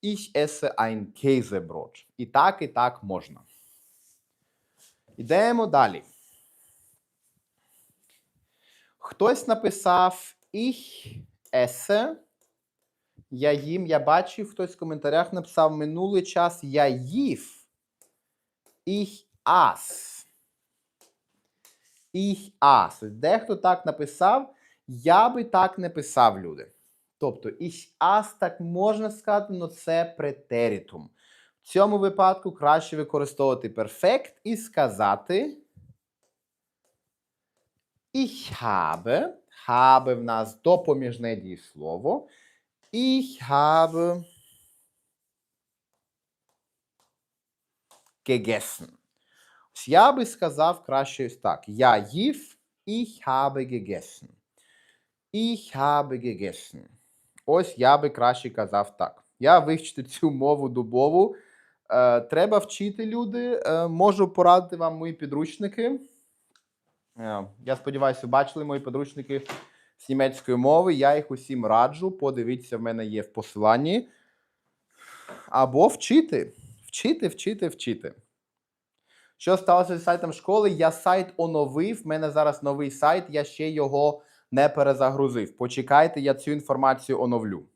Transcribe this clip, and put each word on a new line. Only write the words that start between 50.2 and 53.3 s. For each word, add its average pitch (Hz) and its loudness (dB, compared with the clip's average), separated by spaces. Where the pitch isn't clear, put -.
сказав 156 -2
краще 135 -4
ось 113 -10
так. 82 -4
Я 113 4
їв, 165 -6
ich 226 -8
habe 135 -2